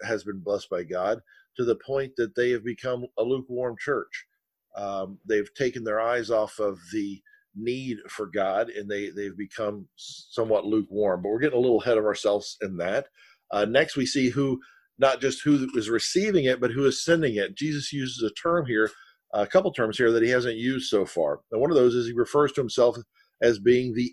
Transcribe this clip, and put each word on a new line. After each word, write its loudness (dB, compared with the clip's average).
has -4
been -10
blessed -4
by -4
God -2
to -2
the 2
point -4
that -4
they 0
have -2
become -6
a 0
lukewarm -4
church. -6
Um, -6
they've 0
taken -2
their -2
eyes 0
off 0
of -2
the -6
need -6
for -8
God, -2
and -10
they, -4
they've -10
become -8
somewhat -2
lukewarm. 0
But -4
we're 0
getting 2
a 4
little 4
ahead 2
of 0
ourselves 0
in -4
that. 0
Uh, 2
next, 2
we 0
see 2
who, 0
not 4
just -2
who 4
is 0
receiving 2
it, 2
but 0
who 0
is 2
sending 2
it. -2
Jesus -6
uses -4
a -2
term 0
here, 2
a 2
couple 4
terms -2
here 6
that 4
he 4
hasn't 0
used -2
so 2
far. -2
And 0
one 2
of 2
those 8
is 0
he -6
refers 2
to -2
himself 2
as 4
being 4
the -2